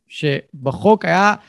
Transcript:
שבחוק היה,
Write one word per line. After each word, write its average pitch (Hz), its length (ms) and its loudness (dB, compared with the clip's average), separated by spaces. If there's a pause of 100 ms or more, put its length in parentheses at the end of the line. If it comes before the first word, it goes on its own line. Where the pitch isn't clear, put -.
שבחוק 143 960 -2
היה, 190 280 2 (140)